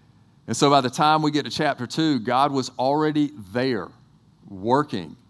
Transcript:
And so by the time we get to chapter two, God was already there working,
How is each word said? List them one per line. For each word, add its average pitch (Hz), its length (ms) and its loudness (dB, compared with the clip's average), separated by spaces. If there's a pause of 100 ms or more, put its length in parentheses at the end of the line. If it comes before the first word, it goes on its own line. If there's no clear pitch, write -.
(460)
And 113 100 -4
so 147 140 4
by - 100 8
the 127 100 0
time 156 320 2
we 151 80 0
get 147 140 -2
to 120 60 -8
chapter 139 360 -2
two, 156 320 -2
God 127 320 0
was 135 260 -4
already 147 560 0 (200)
there 123 360 -2 (600)
working, 101 680 -2 (140)